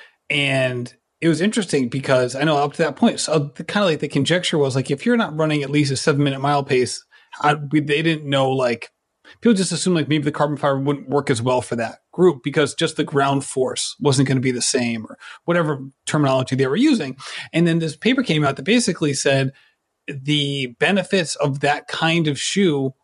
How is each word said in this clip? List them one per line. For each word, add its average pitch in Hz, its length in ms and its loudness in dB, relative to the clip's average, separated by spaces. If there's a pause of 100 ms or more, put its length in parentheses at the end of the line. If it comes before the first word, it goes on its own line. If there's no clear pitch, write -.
(300)
And 131 640 -2 (280)
it 160 60 2
was 156 140 2
interesting 175 480 0
because 127 460 0
I 135 80 -2
know 156 140 2
up 143 160 0
to 165 100 0
that 147 120 -4
point, 226 240 2
so 151 360 -2
the, - 80 -10
kinda 208 220 0
like 156 140 0
the 156 80 -4
conjecture 165 500 0
was, 135 180 2
like, 135 160 -2
if - 140 -4
you're 240 120 2
not 165 200 -2
running 156 260 0
at 135 60 -8
least 143 220 2
a 131 60 -2
seven-minute 139 440 0
mile 143 220 2
pace, 127 400 0 (360)
I, 147 160 2
we, 151 240 0
they 147 220 0
didn't 156 280 -2
know, 135 200 2
like, 127 420 -2 (500)
people 233 120 6
just 190 180 0
assumed, 180 240 0
like, 147 120 0
maybe 151 160 0
the 147 80 -2
carbon 151 260 0
fiber 139 220 0
wouldn't 139 300 -2
work 143 200 0
as 120 120 0
well 127 200 0
for - 140 -6
that 113 240 -6 (120)
group 170 320 2
because 143 300 0
just 160 240 -4
the 156 60 0
ground 139 420 0
force - 540 -4
wasn't 135 280 4
gonna 135 120 2
be 127 120 0
the 120 100 -2
same 117 440 -2
or - 120 -18 (280)
whatever 160 340 0 (260)
terminology 135 500 0
they 131 120 2
were 135 80 0
using. 214 400 2 (380)
And 170 140 4
then 165 120 2
this 160 160 -4
paper 254 280 0
came 156 200 0
out 139 120 0
that 135 80 -14
basically 165 500 0
said 135 380 2 (560)
the 139 600 -2 (120)
benefits 180 560 0
of 143 240 -2
that - 280 -2
kind 165 400 0
of 139 120 -2
shoe 143 540 0 (100)